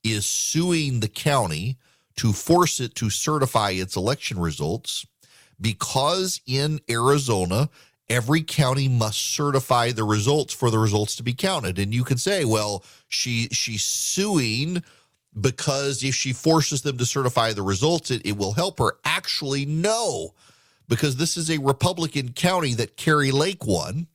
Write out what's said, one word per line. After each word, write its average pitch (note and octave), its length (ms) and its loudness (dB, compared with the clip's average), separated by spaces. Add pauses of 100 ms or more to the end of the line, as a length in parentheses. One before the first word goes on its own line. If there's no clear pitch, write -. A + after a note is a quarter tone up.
is G#2+ 220 -2
suing D#3 760 0
the A2+ 60 -2
county A2+ 680 0 (380)
to A2 180 2
force E3+ 460 2
it B2 160 -8
to G#2+ 160 -2
certify B2+ 580 0
its F#2 260 -4
election G2+ 440 -2
results D#2+ 640 -4 (560)
because D3+ 880 -2
in C#3+ 420 -2
Arizona, A#2+ 800 2 (400)
every B2 320 2
county C3+ 460 2
must A2+ 480 0
certify B2+ 560 2
the A2+ 120 -2
results G#2+ 500 2
for A#2+ 180 2
the A2 80 4
results G#2+ 360 2
to A#2 80 -12
be B2 100 -2
counted. B2 440 -2
And G2+ 160 -2
you B2 100 0
can A#2+ 140 0
say, F#3 260 0
"Well, G#2+ 400 0 (240)
she, A#2 440 -2
she's A2+ 320 -4
suing E3+ 1000 -2 (560)
because C3+ 640 -2
if C3 120 0
she C3 180 -4
forces D#3 480 2
them C#3 160 -4
to B2 80 0
certify B2 480 0
the G2+ 80 -4
results, G2 480 0
it, B2 160 -4
it G2+ 120 -2
will G2+ 160 -2
help F#3 260 -2
her." A2+ 260 0
Actually, C#3+ 600 -2
no, E3 680 -2 (560)
because B2+ 280 0
this E3 200 -2
is D#3+ 120 -4
a D#3 100 0
Republican C#3 760 0
county E3+ 400 2
that A2+ 240 -4
Kari D3 340 4
Lake E3 340 0
won F#2+ 500 -2